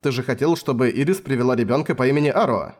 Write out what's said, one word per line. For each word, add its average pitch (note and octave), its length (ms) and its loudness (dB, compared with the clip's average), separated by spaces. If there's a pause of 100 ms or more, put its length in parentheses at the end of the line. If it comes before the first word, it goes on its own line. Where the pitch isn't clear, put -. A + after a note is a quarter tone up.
Ты C#3+ 100 0
же B2 120 -4
хотел, C#3+ 320 0
чтобы B2 340 0
Ирис C#3+ 280 0
привела B2+ 380 0
ребенка A#2+ 400 0
по B2+ 120 0
имени D3 220 2
Аро. B2 500 0